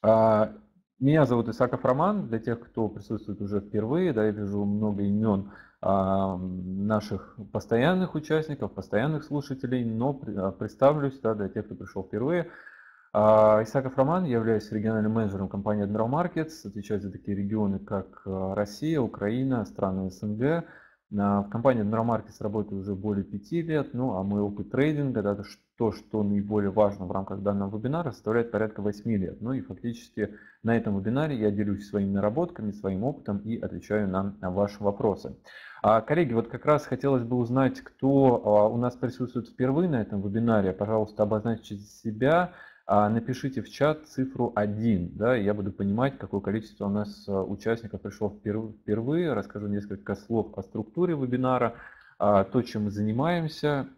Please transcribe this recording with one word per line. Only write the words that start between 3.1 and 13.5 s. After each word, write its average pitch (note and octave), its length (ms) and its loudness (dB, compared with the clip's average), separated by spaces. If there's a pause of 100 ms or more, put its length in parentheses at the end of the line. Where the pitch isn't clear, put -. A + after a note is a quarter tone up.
уже G2+ 180 -2
впервые, B2 540 0
да, G#2+ 120 2
я G#2+ 60 4
вижу G2+ 340 -2
много G2+ 380 0
имен, G2+ 480 2 (320)
а, F#2+ 540 2
наших F#2 1000 -4 (140)
постоянных D#3 640 0
участников, D3+ 580 -2
постоянных C#3+ 520 -2
слушателей, C3 600 -4
но A#2 300 0
пр-, G#2+ 240 -8
а, F#2+ 140 0
представлюсь, C3+ 680 2
да, A2 140 0
для G2+ 160 -2
тех, G#2 160 -6
кто - 80 -14
пришел F#2+ 300 -10
впервые. D3 460 -2 (640)
А, G#2+ 500 8